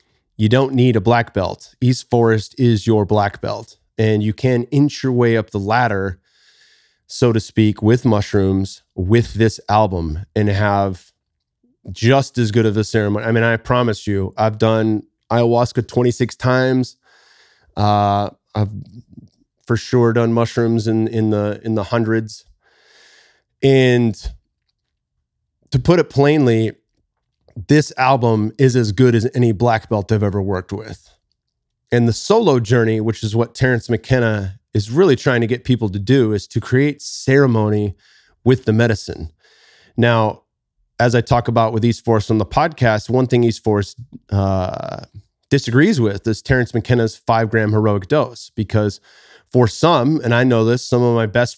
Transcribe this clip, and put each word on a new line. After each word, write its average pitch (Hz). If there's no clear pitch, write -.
you 107
don't 135
need 123
a 101
black 117
belt. 95
East 123
Forest 113
is 117
your 107
black 101
belt. 107
And 110
you 107
can 123
inch 139
your 131
way 117
up 110
the 104
ladder, 98
so 120
to 110
speak, 107
with 110
mushrooms, 98
with 104
this 110
album, 92
and 104
have 98
just 131
as 113
good 110
of 104
a 110
ceremony. 104
I 113
mean, 113
I 117
promise 120
you, 98
I've 110
done 110
ayahuasca 117
twenty-six 123
times. 127
Uh, 101
I've 107
for 117
sure 117
done 117
mushrooms 117
in, 110
in 110
the, 104
in 110
the 104
hundreds. 110
And 127
to 135
put 165
it -
plainly, 135
this 147
album 117
is 131
as 113
good 123
as 113
any 120
black 110
belt 104
I've 104
ever 101
worked 95
with. 107
And 117
the 110
solo 196
journey, 113
which 110
is 107
what 117
Terrence 123
McKenna 110
is 104
really 147
trying 120
to 113
get 117
people 113
to 101
do, 110
is 98
to -
create 143
ceremony 110
with 123
the 110
medicine. 110
Now, 113
as 120
I 120
talk 120
about 113
with 110
East 117
Forest 110
on 110
the 101
podcast, 131
one 127
thing 120
East 117
Forest, 104
uh, 95
disagrees 143
with 101
is 107
Terrence 127
McKenna's 117
five 113
gram 107
heroic 107
dose, 127
because 104
for 123
some, 151
and 120
I 123
know 117
this, 120
some 123
of 120
my 113
best 120